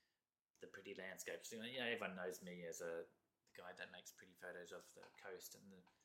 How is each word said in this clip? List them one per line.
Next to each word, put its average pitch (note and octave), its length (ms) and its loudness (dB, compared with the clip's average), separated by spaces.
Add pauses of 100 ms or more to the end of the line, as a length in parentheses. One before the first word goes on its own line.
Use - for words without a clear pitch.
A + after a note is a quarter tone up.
(600)
the F2+ 60 -4
pretty F#2+ 300 -4
landscapes. F2+ 540 0
You A2+ 100 -2
know, A2+ 80 2
you C3 100 2
know, A#2+ 120 6
everyone G2 240 6
knows F2+ 260 4
me F2 240 -2
as E2 160 0
a, E2+ 240 4
the - 560 -20
guy F2+ 160 -6
that F#2 140 -2
makes F2+ 200 -8
pretty F#2 300 -14
photos F2 300 -2
of F2 100 -2 (140)
the - 100 -12 (160)
coast F#2 340 -4
and G2+ 160 -12
the, F#2 100 -12 (240)